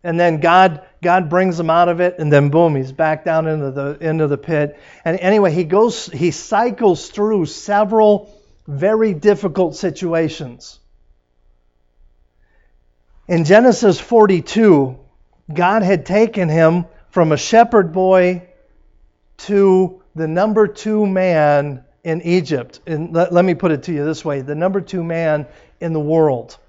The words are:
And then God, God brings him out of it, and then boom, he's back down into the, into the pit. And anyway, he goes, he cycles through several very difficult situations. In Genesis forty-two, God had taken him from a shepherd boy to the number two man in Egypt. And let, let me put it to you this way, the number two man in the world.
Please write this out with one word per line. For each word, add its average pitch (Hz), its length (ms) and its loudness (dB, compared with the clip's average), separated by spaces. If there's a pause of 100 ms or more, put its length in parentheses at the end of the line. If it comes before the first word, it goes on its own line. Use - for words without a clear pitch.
And 170 160 -2
then 165 200 0
God, 170 440 2 (160)
God 175 300 0
brings 180 280 0
him 165 120 -4
out 170 180 4
of 170 120 -2
it, 180 180 -2
and 151 120 -2
then 143 200 4
boom, 160 260 2
he's 131 160 -6
back 156 320 -2
down 160 220 0
into 151 240 -4
the, 143 300 -8
into 160 260 -2
the 143 100 -2
pit. 147 420 -4 (260)
And 165 160 -4
anyway, 190 340 2
he 175 100 0
goes, 208 420 0
he 156 260 -4
cycles 220 760 -2
through 208 380 -2
several 208 800 0 (380)
very 202 480 -2
difficult 180 600 -2
situations. 165 1040 -6 (2500)
In 170 180 0
Genesis 214 540 4
forty-two, 185 1000 2 (540)
God 185 300 0
had 185 220 0
taken 208 460 0
him 165 340 2 (240)
from 160 240 0
a 143 60 0
shepherd 220 540 2
boy 185 560 0 (880)
to 190 640 2 (120)
the 160 140 -6
number 208 400 0
two 214 380 -4
man 151 800 0 (200)
in 165 180 -6
Egypt. 160 640 -4
And 165 280 -8
let, 165 180 0
let 175 120 4
me 180 100 0
put 180 160 -2
it 147 140 -4
to 175 80 -8
you 143 120 -4
this 156 200 -6
way, 139 180 -6
the 143 120 -10
number 185 280 -4
two 180 200 -8
man 165 440 -4 (340)
in 165 140 -6
the 156 60 -2
world. 147 580 0 (100)